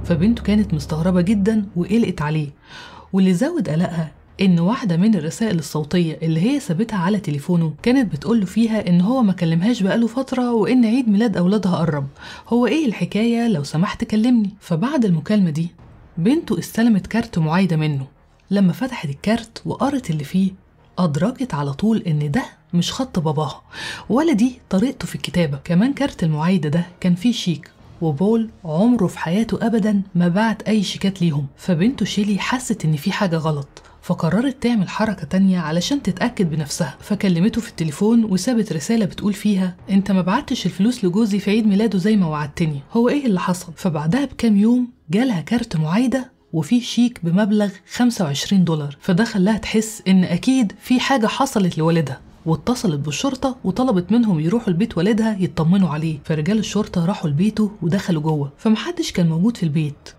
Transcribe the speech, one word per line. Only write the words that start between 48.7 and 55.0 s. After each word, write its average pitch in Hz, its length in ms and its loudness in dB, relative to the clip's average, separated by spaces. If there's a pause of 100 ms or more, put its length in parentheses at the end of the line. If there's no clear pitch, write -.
فده 185 240 2
خلاها 214 340 0
تحس - 500 -4
إن 190 160 6
أكيد 214 560 0
في 254 200 2
حاجة 247 280 2
حصلت 214 500 0
لوالدها، 156 440 0 (240)
واتصلت 165 540 0
بالشرطة 240 640 -4
وطلبت 185 480 0
منهم 214 280 2
يروحوا 185 340 0
لبيت 190 240 -2
والدها 214 420 0